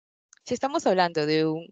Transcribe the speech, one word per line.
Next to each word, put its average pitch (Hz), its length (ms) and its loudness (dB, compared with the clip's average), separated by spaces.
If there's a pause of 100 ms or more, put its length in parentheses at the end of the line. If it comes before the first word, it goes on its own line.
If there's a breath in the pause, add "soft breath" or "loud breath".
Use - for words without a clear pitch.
(440)
Si - 100 -6
estamos 277 340 -4
hablando 175 380 2
de 156 200 2
un 160 260 -4